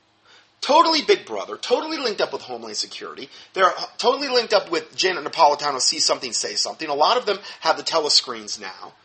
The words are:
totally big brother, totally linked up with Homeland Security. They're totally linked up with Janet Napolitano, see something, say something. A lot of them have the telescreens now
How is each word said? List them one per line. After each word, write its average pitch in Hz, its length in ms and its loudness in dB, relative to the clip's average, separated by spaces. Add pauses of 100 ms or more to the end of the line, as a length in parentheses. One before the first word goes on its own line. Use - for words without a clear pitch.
(600)
totally 320 420 4
big 190 240 2
brother, 104 300 -8
totally 311 400 -2
linked 233 240 -4
up 160 120 -2
with - 100 -8
Homeland 113 340 -12
Security. 101 520 -10 (260)
They're 180 180 4 (260)
totally 269 300 0
linked 240 240 0
up 190 180 2
with 156 240 -4
Janet 170 300 -2
Napolitano, 147 560 2
see 160 180 0
something, 135 340 0
say 104 220 -4
something. 113 340 -4
A 147 60 -2
lot 175 220 4
of 208 100 -2
them 196 140 -2 (180)
have 160 180 2
the 143 60 -8
telescreens 127 800 0
now - 320 -12 (120)